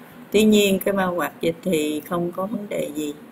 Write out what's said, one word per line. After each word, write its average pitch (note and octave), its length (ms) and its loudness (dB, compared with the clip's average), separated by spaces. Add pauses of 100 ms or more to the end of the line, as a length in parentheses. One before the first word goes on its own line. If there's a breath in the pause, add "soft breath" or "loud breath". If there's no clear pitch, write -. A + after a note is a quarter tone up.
(320 loud breath)
Tuy G#3 120 6
nhiên, G3+ 420 6
cái G3+ 80 0
bao F#3 220 -2
hoạt D3 260 -4
dịch E3 220 -2
thì D3+ 460 -2
không F3 220 -4
có F#3 140 -6
vấn G#3 240 -8
đề D#3 260 -6
gì. D3+ 180 -6 (180)